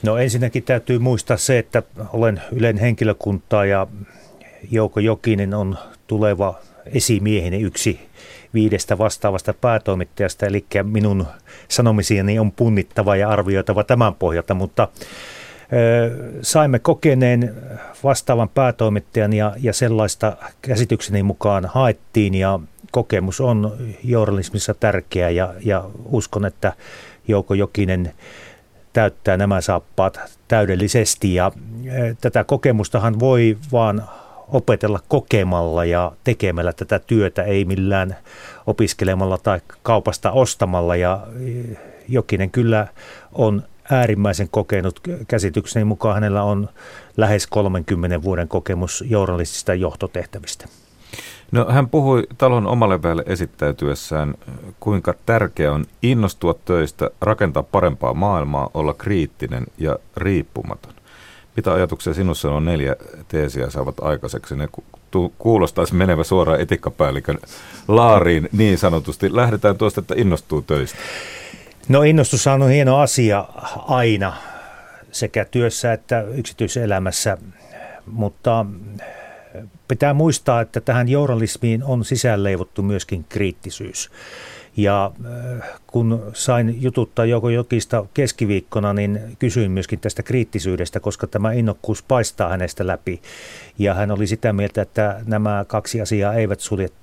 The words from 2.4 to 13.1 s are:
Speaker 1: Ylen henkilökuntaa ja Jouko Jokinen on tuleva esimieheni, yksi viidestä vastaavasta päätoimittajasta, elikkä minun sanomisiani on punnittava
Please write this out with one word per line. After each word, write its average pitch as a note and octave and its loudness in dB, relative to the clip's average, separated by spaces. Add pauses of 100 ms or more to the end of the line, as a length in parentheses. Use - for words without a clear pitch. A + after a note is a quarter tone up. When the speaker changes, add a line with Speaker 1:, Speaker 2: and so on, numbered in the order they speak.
Speaker 1:
Ylen A2+ 2
henkilökuntaa G#2 0
ja G2 2 (840)
Jouko A2 0
Jokinen G#2 0
on F#2+ -4 (280)
tuleva G#2 0 (280)
esimieheni, G#2 0
yksi - -4 (460)
viidestä G#2+ 2
vastaavasta G2+ -2
päätoimittajasta, G#2 -2
elikkä G2+ -2
minun G2+ 0 (420)
sanomisiani G#2+ 2
on G#2+ 2
punnittava G#2 2